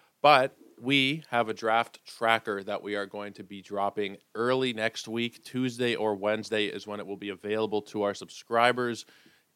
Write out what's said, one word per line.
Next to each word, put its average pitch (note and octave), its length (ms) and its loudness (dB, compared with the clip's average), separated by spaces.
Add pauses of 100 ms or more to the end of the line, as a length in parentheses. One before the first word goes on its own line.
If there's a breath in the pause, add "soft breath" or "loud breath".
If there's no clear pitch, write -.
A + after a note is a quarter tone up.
(200 soft breath)
but C#3 360 6 (240)
we C#3 500 2
have A#2 180 2
a A2 60 -2
draft A2+ 500 0
tracker A2 600 0
that G2+ 180 -6
we G#2 140 -6
are G2+ 100 -4
going G#2 280 -12
to G#2 100 -16
be G2 180 -16
dropping G2 540 -2 (180)
early B2+ 380 0
next A2 340 -4
week. A#2 380 -6
Tuesday B2 500 -2
or G#2+ 220 0
Wednesday G#2+ 500 0
is G2 180 -6
when G#2 140 -10
it G2 80 -10
will G2 100 -8
be G2+ 120 -10
available G#2 540 -2
to G#2+ 200 -4
our G2+ 120 0
subscribers. A#2+ 920 0 (500 soft breath)